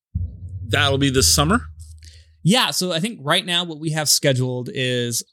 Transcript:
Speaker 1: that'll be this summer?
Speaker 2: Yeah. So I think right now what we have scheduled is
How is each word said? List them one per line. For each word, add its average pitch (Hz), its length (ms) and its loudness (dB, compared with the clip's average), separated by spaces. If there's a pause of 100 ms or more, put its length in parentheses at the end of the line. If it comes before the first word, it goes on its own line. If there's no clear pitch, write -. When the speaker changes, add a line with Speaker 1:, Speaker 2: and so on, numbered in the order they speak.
(680)
Speaker 1:
that'll 139 300 2
be 139 120 2
this 131 240 4
summer? 170 280 2 (840)
Speaker 2:
Yeah. 208 280 4
So 180 200 -2
I 160 80 -2
think 220 220 -4
right 156 240 0
now 175 180 0
what 160 160 -8
we 156 120 -4
have 156 180 -2
scheduled 127 640 0
is 123 600 -2